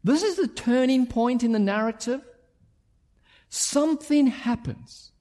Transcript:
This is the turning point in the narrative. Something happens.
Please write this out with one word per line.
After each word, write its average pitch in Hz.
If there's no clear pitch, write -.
This 285
is 403
the 359
turning 254
point 240
in 233
the 214
narrative. 220
Something 294
happens. -